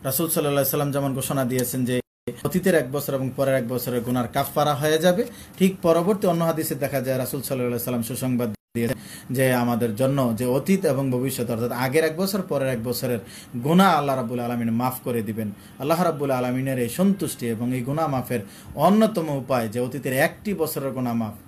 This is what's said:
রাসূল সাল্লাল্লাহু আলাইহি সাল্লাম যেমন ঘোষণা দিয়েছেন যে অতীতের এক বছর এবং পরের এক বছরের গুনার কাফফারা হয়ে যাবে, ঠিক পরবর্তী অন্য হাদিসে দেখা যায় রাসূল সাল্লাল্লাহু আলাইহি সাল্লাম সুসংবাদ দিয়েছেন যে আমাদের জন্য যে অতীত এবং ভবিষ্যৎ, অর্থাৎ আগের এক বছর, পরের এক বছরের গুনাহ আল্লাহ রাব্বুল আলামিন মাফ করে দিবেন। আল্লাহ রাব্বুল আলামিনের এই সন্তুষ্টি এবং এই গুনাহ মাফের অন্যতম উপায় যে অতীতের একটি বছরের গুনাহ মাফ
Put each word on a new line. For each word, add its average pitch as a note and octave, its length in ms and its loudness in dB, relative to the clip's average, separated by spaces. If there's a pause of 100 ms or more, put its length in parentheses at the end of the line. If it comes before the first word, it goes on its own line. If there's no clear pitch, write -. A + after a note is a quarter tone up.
রাসূল D3+ 240 -2
সাল্লাল্লাহু C#3+ 360 2
আলাইহি C#3 100 0
সাল্লাম D3 200 0
যেমন C#3 240 0
ঘোষণা C3+ 260 -2
দিয়েছেন B2+ 400 0
যে B2+ 100 0 (500)
অতীতের F#3 300 2
এক C#3 180 4
বছর C#3+ 260 -4
এবং C3 180 -2
পরের C3+ 240 2
এক A2+ 80 -4
বছরের B2 320 -2
গুনার A#2+ 340 0
কাফফারা D3 400 2
হয়ে D3+ 300 2
যাবে, F3+ 180 4 (340)
ঠিক F#3 160 4 (100)
পরবর্তী F3 440 4
অন্য E3+ 180 4
হাদিসে D#3+ 300 0 (100)
দেখা C3+ 220 -2
যায় C3 120 0
রাসূল B2+ 240 -4
সাল্লাল্লাহু B2 300 -2
আলাইহি A#2+ 160 -4
সাল্লাম A#2+ 220 -2
সুসংবাদ B2 380 0 (280)
দিয়েছেন A#2 220 0 (380)
যে C3 80 4 (100)
আমাদের A#2+ 360 2 (100)
জন্য C3+ 180 2 (180)
যে B2 100 -2 (100)
অতীত F#3+ 260 2 (100)
এবং C3+ 180 0
ভবিষ্যৎ, B2+ 400 -2
অর্থাৎ A#2 220 -2 (120)
আগের D3+ 200 2
এক D#3 120 0
বছর, F#3+ 260 -2
পরের C3+ 320 -2
এক A2 140 -4
বছরের A#2+ 320 -2 (460)
গুনাহ F3+ 320 6
আল্লাহ C#3+ 180 0
রাব্বুল A#2+ 240 -4
আলামিন A#2 300 -2 (100)
মাফ B2+ 160 0 (100)
করে A#2+ 160 0
দিবেন। G#2+ 260 -4 (340)
আল্লাহ D#3+ 180 2
রাব্বুল D3 380 0
আলামিনের B2+ 400 -2
এই A#2 200 0
সন্তুষ্টি F#3+ 460 0 (100)
এবং A#2+ 200 -4
এই B2+ 80 -2
গুনাহ D3+ 260 -2
মাফের B2 320 -2 (460)
অন্যতম G#3+ 400 4 (160)
উপায় B2+ 260 0
যে A2 120 -4
অতীতের B2+ 340 -4 (120)
একটি E3+ 280 -6
বছরের D3 420 -2
গুনাহ B2 180 -2
মাফ A2 200 -2 (140)